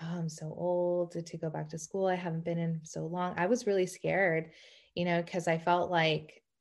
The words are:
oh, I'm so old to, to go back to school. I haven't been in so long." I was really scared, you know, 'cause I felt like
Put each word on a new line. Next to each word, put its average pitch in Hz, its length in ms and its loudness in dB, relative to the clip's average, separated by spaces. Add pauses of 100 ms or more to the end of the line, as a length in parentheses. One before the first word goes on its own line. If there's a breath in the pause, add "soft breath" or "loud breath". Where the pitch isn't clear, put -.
oh, 165 60 -8 (120)
I'm 165 100 -2
so 156 280 -8
old 175 540 0
to, 170 120 -6
to 170 140 -10
go 160 140 -4
back 156 200 -6
to 165 80 -8
school. 190 280 -2
I 185 80 4
haven't 170 300 -4
been 170 140 -2
in 165 260 0
so 160 220 -8
long." 180 300 -2
I 175 100 2
was 233 200 2
really 190 200 2
scared, 165 680 0 (420 soft breath)
you 175 100 0
know, 175 200 2
'cause 170 240 -2
I 165 100 4
felt 175 320 2
like 160 540 2 (160)